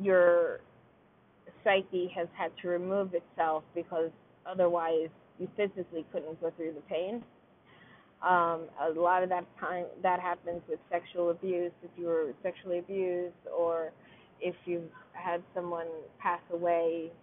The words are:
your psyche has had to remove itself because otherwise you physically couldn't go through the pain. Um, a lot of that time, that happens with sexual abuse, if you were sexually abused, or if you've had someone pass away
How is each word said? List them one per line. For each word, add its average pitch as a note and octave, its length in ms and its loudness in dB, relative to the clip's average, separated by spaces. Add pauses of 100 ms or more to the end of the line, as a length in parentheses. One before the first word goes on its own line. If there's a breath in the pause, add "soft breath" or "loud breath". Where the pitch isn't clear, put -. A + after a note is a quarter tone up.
your F3 600 6 (1000)
psyche F#3+ 520 2
has E3+ 220 -2
had F3 140 -4 (120)
to F3+ 60 -4
remove F#3 460 0
itself D#3+ 480 -2 (120)
because E3+ 360 -2 (340)
otherwise E3+ 640 2 (300)
you F#3 180 -6
physically F3+ 560 -4
couldn't D#3+ 280 -8
go E3 160 -2
through D#3+ 160 -6
the C#3+ 100 -12
pain. G3 400 -4 (1000 loud breath)
Um, E3+ 400 4 (180)
a D#3+ 180 0
lot F3+ 240 4
of F#3 60 0
that F3 160 -2 (160)
time, F3+ 240 -4 (180)
that F3+ 180 2
happens F3 480 -6
with D#3+ 100 -4 (120)
sexual F3 400 -2
abuse, F3 420 -2 (100)
if F3 140 -18
you F3 100 -8
were D#3+ 260 0 (100)
sexually F3 360 -4
abused, F3+ 560 -4 (220)
or E3 360 0 (480 loud breath)
if F3 140 -4 (100)
you've E3+ 260 -6 (220)
had F3 300 -4 (120)
someone F3 320 -6 (320)
pass F3 220 -2 (120)
away E3+ 580 0 (120)